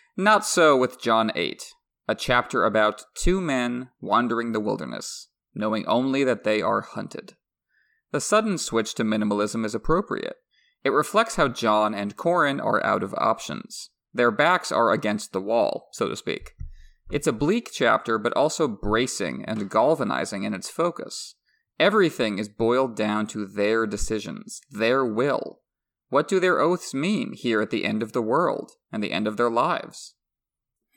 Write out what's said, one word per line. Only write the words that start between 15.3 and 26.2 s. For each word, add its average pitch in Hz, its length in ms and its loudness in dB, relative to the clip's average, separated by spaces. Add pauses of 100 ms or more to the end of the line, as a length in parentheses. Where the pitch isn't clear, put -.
the 95 80 -2
wall, 107 520 0
so 95 160 -2
to - 80 -4
speak. - 360 -8 (580)
It's - 160 -2
a 147 60 2
bleak 160 400 0
chapter, 110 460 2
but 110 160 -2
also 151 320 2
bracing 107 800 -2
and 104 240 -6
galvanizing 107 720 0
in 107 100 -4
its - 140 -10
focus. - 680 -6 (460)
Everything 156 580 4
is 104 100 -4
boiled 120 480 2
down 107 320 0
to 104 180 -6
their 104 400 0
decisions, 104 760 -6 (100)
their 120 340 2
will. 120 560 -2 (480)
What 147 180 2